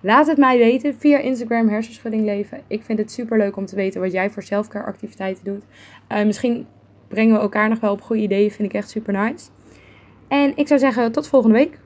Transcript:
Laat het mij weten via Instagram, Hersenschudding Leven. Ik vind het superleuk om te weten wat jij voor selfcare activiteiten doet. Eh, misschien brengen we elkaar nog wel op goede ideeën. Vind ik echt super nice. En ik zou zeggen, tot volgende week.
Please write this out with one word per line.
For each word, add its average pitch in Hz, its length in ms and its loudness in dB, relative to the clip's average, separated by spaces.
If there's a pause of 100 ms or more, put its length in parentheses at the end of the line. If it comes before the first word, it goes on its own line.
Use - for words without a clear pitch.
Laat 254 260 4
het 311 100 2
mij 262 200 4
weten 240 380 2
via 294 220 4
Instagram, 233 520 -2
Hersenschudding 220 560 -4
Leven. 202 420 -6
Ik 214 160 -8
vind 220 160 -4
het 220 120 -4
superleuk 220 440 -2
om 196 100 -8
te 190 100 -12
weten 190 260 -4
wat 185 100 -4
jij 185 180 -2
voor 202 140 -12
selfcare 208 420 -6
activiteiten 190 580 -10
doet. 202 200 -10 (440)
Eh, 208 180 -2
misschien 240 420 -2 (400)
brengen 220 260 2
we 214 60 2
elkaar 214 300 0
nog 226 100 -2
wel 214 120 -2
op 202 100 -6
goede 220 200 -4
ideeën. 202 300 0
Vind 208 180 -6
ik - 60 -10
echt 208 140 -4
super 214 240 -6
nice. 220 360 -4 (800)
En 277 280 2
ik 294 120 0
zou 285 120 4
zeggen, 233 320 2
tot 294 160 -4
volgende 226 280 4
week. 294 300 2